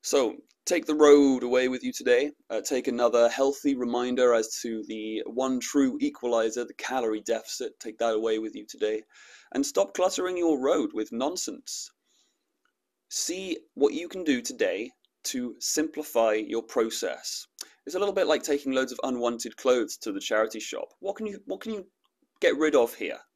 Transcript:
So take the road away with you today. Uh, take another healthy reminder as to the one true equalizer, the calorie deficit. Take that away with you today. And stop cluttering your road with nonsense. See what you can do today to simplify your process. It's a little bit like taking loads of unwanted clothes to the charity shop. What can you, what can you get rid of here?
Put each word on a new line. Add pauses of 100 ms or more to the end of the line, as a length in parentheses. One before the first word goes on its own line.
So (300)
take
the
road
away
with
you
today. (180)
Uh,
take
another
healthy
reminder
as
to
the
one
true
equalizer,
the
calorie
deficit.
Take
that
away
with
you
today. (500)
And
stop
cluttering
your
road
with
nonsense. (1200)
See (160)
what
you
can
do
today (340)
to
simplify
your
process. (380)
It's
a
little
bit
like
taking
loads
of
unwanted
clothes
to
the
charity
shop. (120)
What
can
you,
what
can
you (520)
get
rid
of
here? (180)